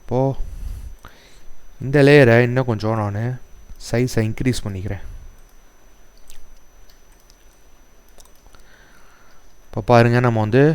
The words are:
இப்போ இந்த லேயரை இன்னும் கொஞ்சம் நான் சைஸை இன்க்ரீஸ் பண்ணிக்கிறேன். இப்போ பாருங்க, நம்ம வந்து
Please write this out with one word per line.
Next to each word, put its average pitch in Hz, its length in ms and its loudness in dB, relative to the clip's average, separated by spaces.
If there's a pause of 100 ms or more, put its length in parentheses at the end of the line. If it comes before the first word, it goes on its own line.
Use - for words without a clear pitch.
இப்போ 123 200 -2 (1600)
இந்த 143 220 2
லேயரை 135 300 8 (100)
இன்னும் 123 220 -2
கொஞ்சம் 110 320 -2
நான் 101 180 -4 (720)
சைஸை 120 400 0
இன்க்ரீஸ் - 360 -2
பண்ணிக்கிறேன். 98 380 -8 (4000)
இப்போ - 240 -10
பாருங்க, 117 360 4
நம்ம 110 200 0
வந்து 127 280 4